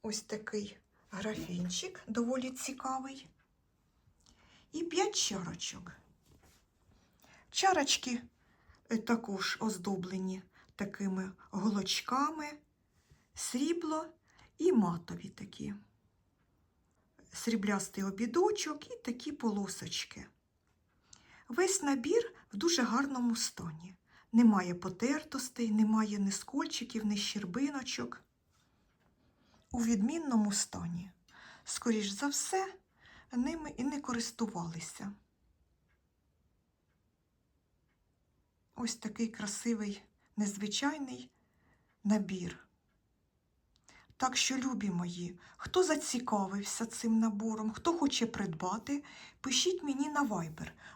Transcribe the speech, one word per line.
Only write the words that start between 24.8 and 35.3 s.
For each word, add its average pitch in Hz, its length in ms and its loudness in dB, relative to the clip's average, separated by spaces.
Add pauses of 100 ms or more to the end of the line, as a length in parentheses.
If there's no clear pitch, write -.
немає 214 480 4
ні 196 120 4
скольчиків, 247 760 -4
ні 208 120 2
щербиночок. 240 1080 -2 (1500)
У 240 120 0
відмінному 233 680 4
стані. 175 600 -4 (520)
Скоріш 214 460 0
за 202 180 -4
все, 381 460 -2 (580)
ними 302 380 -2
і - 140 -6
не 285 180 -2
користувалися. 202 1120 -4 (3750)